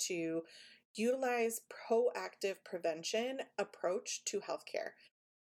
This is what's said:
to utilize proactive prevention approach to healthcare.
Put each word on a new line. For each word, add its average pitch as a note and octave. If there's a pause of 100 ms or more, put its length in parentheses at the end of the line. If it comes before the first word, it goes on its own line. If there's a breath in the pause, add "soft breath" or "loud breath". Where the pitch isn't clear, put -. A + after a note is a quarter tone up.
to E3 (520 loud breath)
utilize A#3+ (280)
proactive G3
prevention F#3+ (140)
approach -
to -
healthcare. - (600 loud breath)